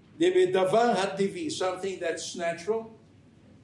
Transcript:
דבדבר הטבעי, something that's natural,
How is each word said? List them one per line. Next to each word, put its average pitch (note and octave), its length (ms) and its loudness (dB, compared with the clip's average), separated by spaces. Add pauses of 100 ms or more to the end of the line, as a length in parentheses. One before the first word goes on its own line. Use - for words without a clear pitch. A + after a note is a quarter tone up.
(180)
דבדבר F#3 800 4
הטבעי, F#3 540 -2
something F#3 480 -4
that's E3 380 -6
natural, F#3 540 -4 (720)